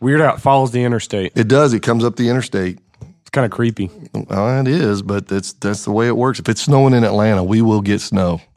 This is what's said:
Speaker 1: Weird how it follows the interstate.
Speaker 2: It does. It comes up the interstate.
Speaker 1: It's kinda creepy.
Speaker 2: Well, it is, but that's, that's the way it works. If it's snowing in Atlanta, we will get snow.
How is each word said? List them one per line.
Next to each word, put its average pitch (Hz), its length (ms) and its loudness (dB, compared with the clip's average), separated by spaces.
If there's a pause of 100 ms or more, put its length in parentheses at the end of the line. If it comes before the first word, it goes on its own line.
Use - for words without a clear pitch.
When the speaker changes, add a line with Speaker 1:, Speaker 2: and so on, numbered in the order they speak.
Speaker 1:
Weird 143 200 0
how 151 140 4
it - 80 -14
follows 135 300 2
the 123 120 0
interstate. 107 500 -4
Speaker 2:
It 113 140 2
does. 135 240 4
It 107 80 0
comes 117 240 0
up 120 120 -2
the 120 120 0
interstate. 104 520 -4 (420)
Speaker 1:
It's - 80 -20
kinda 127 180 0
creepy. 110 400 -4 (240)
Speaker 2:
Well, 107 480 -2
it 131 80 -2
is, 110 320 0
but 98 280 -6
that's, 98 260 -6
that's 101 320 -6
the 104 60 -4
way 113 160 0
it 113 100 0
works. 127 200 -2
If - 120 -4
it's - 100 -2
snowing 135 320 4
in 120 120 4
Atlanta, 104 380 2
we 107 200 2
will 110 180 2
get 101 220 -2
snow. 90 400 -2 (140)